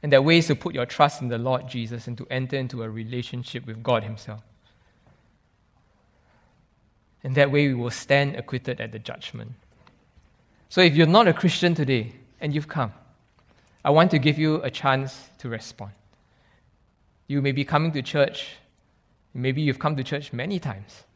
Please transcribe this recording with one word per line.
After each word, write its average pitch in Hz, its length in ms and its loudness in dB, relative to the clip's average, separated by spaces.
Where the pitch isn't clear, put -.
And 147 100 0
that 135 140 8
way 165 140 8
is 165 80 0
to 147 80 4
put - 200 -8
your 123 100 -2
trust - 360 2
in 123 80 -6
the 120 80 -4
Lord 127 300 -2
Jesus 117 400 -10
and 120 100 -10
to 127 120 -14
enter 131 280 -4
into 127 260 -6
a 110 60 -8
relationship 120 760 -8
with 113 160 -12
God 113 220 0
himself. 107 400 -12
And 131 120 -4
that 135 160 4
way 143 180 4
we 131 40 0
will 120 160 -4
stand 139 460 0
acquitted - 460 -8
at 113 100 -8
the 113 80 -12
judgment. 117 540 -14
So - 140 2
if 170 140 8
you're 160 120 8
not 202 200 8
a 165 60 6
Christian 175 400 2
today 131 380 0
and 147 120 -4
you've 147 140 -4
come, 120 240 -6
I 143 60 4
want 165 200 6
to 165 80 4
give 143 180 2
you 156 260 2
a 135 80 -4
chance 135 680 -2
to - 100 -14
respond. 107 460 -12
You 139 140 -2
may 139 120 0
be 139 100 -2
coming 156 300 0
to 143 80 -4
church, - 460 -2
maybe 131 280 -2
you've 143 180 -2
come 151 160 -2
to 135 80 -4
church 143 300 -8
many 160 260 -6
times 101 440 -10